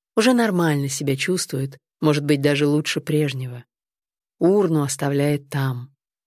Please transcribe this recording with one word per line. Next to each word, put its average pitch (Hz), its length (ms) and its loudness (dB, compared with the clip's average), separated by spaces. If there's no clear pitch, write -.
Уже 240 160 4
нормально 175 560 2
себя 139 260 -2
чувствует, 139 640 -4
может 147 240 2
быть, 147 160 2
даже 143 260 2
лучше 147 340 -2
прежнего. 131 640 -4
Урну 170 420 2
оставляет 143 680 -2
там. 131 440 -4